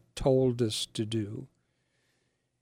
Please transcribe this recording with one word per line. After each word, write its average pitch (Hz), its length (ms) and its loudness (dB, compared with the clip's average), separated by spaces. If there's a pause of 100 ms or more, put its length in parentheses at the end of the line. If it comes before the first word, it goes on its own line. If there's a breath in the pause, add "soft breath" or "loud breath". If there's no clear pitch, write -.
(140)
told 131 480 2
us 110 320 -2
to 113 100 -2
do. 110 440 -6 (1120)